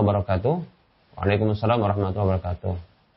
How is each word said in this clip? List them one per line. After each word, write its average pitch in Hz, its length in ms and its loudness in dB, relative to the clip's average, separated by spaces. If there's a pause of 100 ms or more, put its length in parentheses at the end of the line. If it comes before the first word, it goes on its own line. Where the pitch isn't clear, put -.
wabarakatuh. 101 500 2 (640)
Waalaikumsalam 107 640 2
warahmatullahi 98 560 0
wabarakatuh. 90 380 -4 (420)